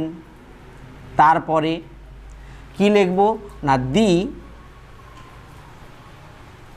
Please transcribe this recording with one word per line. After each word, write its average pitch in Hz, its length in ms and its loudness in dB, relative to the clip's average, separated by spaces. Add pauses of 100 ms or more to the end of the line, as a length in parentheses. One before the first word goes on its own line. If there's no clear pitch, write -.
(1160)
তারপরে 160 640 2 (960)
কি 196 120 4
লিখব? 190 300 2 (440)
না, 139 120 0 (180)
the 190 320 2 (2500)